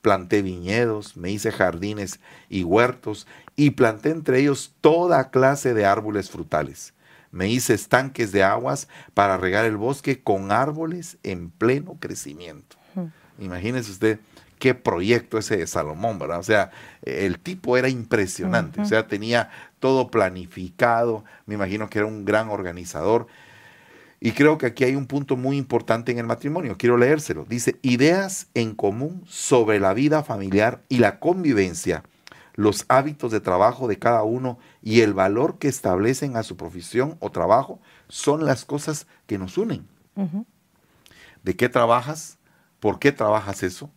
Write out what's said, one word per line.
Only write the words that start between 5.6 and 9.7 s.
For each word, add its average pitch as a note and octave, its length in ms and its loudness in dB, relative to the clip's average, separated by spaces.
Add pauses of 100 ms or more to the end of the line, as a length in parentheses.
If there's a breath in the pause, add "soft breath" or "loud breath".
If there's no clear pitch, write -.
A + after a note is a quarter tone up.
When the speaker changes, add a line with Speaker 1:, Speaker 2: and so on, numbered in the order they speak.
Speaker 1:
de G#2 120 4
árboles G#2 440 0
frutales. D#2 640 -6 (360 soft breath)
Me F#2 180 -4
hice B2 260 2
estanques B2 580 0
de G2 100 4
aguas A#2 460 0 (260 loud breath)
para G2 240 4
regar F#2+ 260 0
el A2 120 0